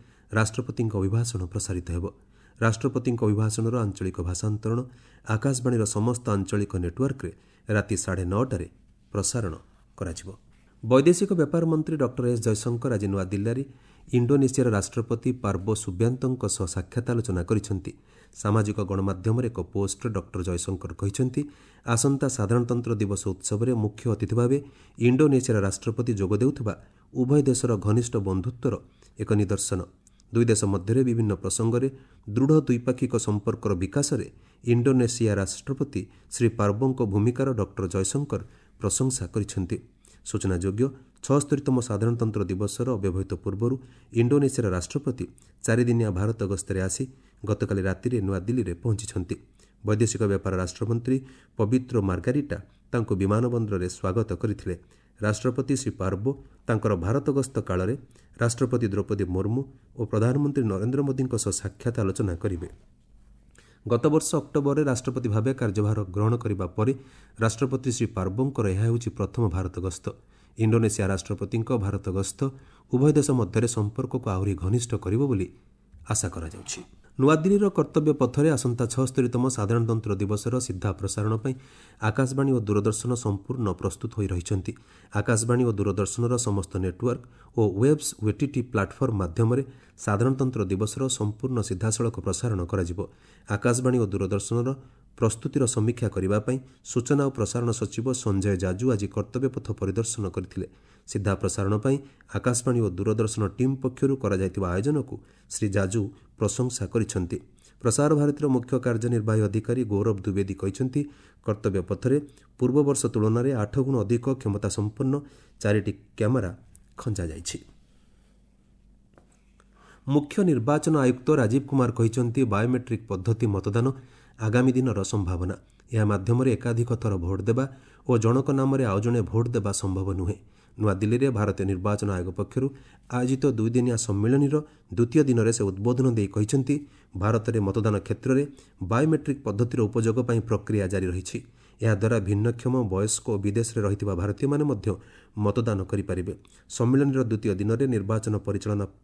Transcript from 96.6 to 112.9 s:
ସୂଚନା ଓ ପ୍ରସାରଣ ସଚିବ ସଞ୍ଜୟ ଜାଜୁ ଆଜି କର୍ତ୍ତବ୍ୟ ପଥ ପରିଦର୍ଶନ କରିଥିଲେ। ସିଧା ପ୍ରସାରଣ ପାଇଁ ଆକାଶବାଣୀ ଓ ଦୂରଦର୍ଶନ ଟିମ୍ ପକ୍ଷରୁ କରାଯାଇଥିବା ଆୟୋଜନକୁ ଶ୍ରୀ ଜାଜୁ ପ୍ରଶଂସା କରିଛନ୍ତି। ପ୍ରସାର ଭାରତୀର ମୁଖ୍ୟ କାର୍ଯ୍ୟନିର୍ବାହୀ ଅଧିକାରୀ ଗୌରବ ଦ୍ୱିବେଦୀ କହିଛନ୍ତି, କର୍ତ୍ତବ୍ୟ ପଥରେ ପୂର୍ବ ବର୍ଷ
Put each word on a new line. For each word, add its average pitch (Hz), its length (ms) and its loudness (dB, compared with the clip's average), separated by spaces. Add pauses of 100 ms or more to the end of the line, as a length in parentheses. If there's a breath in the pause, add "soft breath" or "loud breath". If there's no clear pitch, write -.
ସୂଚନା 139 420 2
ଓ 135 40 0
ପ୍ରସାରଣ 120 400 -2
ସଚିବ 110 360 -4 (100)
ସଞ୍ଜୟ 98 400 0
ଜାଜୁ 92 320 -2
ଆଜି 104 200 0
କର୍ତ୍ତବ୍ୟ 127 400 -4
ପଥ - 180 -10 (100)
ପରିଦର୍ଶନ 101 540 -2
କରିଥିଲେ। - 360 -8 (420 soft breath)
ସିଧା 101 260 -2
ପ୍ରସାରଣ 98 440 -2
ପାଇଁ 135 180 0 (380 loud breath)
ଆକାଶବାଣୀ 120 460 0
ଓ 107 80 2
ଦୂରଦର୍ଶନ 107 540 0 (140)
ଟିମ୍ 131 200 0
ପକ୍ଷରୁ 131 400 0
କରାଯାଇଥିବା 95 540 0
ଆୟୋଜନକୁ 117 440 0 (360 soft breath)
ଶ୍ରୀ - 180 -2
ଜାଜୁ 98 340 0 (340 loud breath)
ପ୍ରଶଂସା 117 500 -2
କରିଛନ୍ତି। 95 520 -2 (440 soft breath)
ପ୍ରସାର 143 320 4
ଭାରତୀର 147 340 2
ମୁଖ୍ୟ 127 320 0
କାର୍ଯ୍ୟନିର୍ବାହୀ 113 640 0
ଅଧିକାରୀ 110 420 0
ଗୌରବ 104 360 0
ଦ୍ୱିବେଦୀ 98 340 -2
କହିଛନ୍ତି, 127 460 -2 (460 loud breath)
କର୍ତ୍ତବ୍ୟ 104 360 -2
ପଥରେ 113 340 0 (440 loud breath)
ପୂର୍ବ 127 240 2
ବର୍ଷ 139 220 0